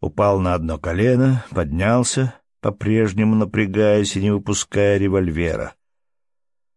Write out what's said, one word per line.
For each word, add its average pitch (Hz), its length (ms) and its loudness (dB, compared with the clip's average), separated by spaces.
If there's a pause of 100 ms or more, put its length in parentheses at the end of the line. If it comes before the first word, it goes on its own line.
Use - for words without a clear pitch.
Упал 101 380 0
на 90 140 0
одно 80 240 -4
колено, 123 720 0
поднялся, 113 840 -2 (260)
по-прежнему 107 720 0
напрягаясь 104 800 0
и 98 60 -4
не 104 100 0
выпуская 101 680 0
револьвера. 85 760 -2 (1040)